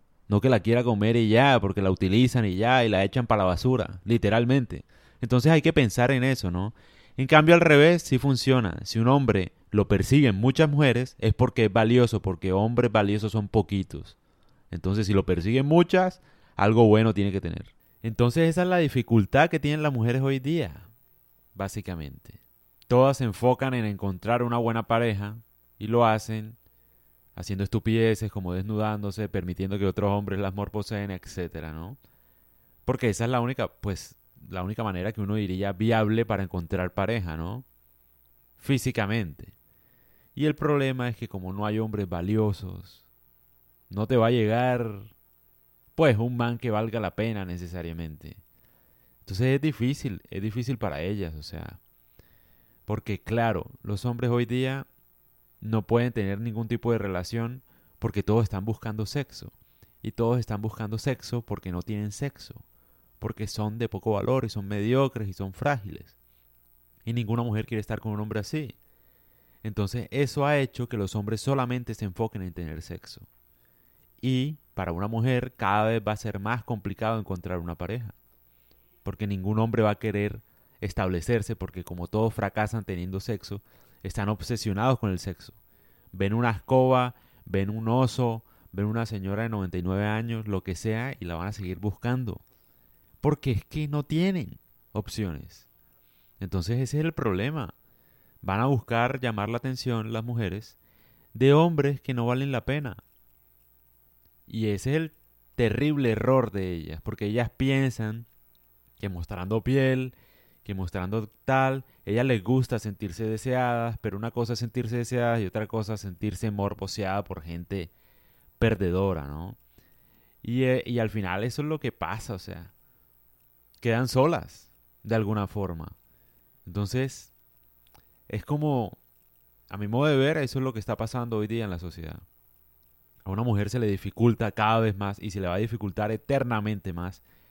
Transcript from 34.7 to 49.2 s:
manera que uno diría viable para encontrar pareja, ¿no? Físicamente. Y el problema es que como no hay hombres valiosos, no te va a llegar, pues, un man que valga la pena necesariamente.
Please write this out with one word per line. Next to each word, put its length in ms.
manera 280
que 100
uno 120
diría 380
viable 560
para 160
encontrar 500
pareja, 440
¿no? 260
Físicamente. 960
Y 100
el 80
problema 560
es 60
que 120
como 260
no 120
hay 140
hombres 280
valiosos, 960
no 160
te 100
va 120
a 40
llegar, 840
pues, 220
un 180
man 220
que 140
valga 280
la 160
pena 300
necesariamente. 880